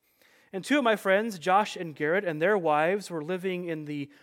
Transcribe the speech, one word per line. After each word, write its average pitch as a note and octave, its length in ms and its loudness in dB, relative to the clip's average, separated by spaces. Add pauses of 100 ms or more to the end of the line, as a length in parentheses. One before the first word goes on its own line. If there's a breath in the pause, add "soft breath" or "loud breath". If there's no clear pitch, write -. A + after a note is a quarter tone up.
(520 soft breath)
And F#3+ 100 -6
two C4+ 140 2
of C#4+ 80 2
my A3 120 4
friends, G3 420 2
Josh F#3 380 2
and E3+ 200 -8
Garrett, E3+ 300 0
and D#3 160 -4
their G3+ 160 4
wives E3 520 2
were D#3+ 140 -6
living F3+ 400 -4
in D#3 220 -6
the C#3+ 240 -6 (120)